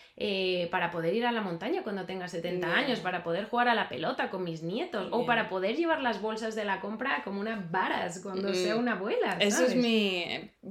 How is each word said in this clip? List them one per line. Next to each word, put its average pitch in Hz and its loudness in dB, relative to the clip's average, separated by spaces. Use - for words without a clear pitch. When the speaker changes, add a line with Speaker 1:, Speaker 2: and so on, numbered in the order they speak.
Speaker 1:
eh, 185 0
para 175 2
poder 170 0
ir 240 2
a 240 2
la 233 0
montaña 202 -2
cuando 196 -4
tenga 185 -6
setenta 175 -2
Speaker 2:
Ya. 175 2
Speaker 1:
años, 262 2
para 180 -2
poder 175 0
jugar 240 2
a 233 6
la 208 2
pelota 226 -2
con 185 -4
mis 165 -4
nietos, 196 -2
o 233 2
Speaker 2:
Ya. - -2
Speaker 1:
para 233 2
poder 190 0
llevar 320 2
las 220 0
bolsas 220 -4
de 214 -2
la 190 -2
compra 247 -2
como 196 -4
unas 202 -4
varas 185 0
cuando 190 -2
sea 180 2
Speaker 2:
Mm. 226 2
Speaker 1:
una 240 2
abuela, 208 0
Speaker 2:
Eso 208 4
es 254 6
Speaker 1:
¿sabes? - 2
Speaker 2:
mi... 202 2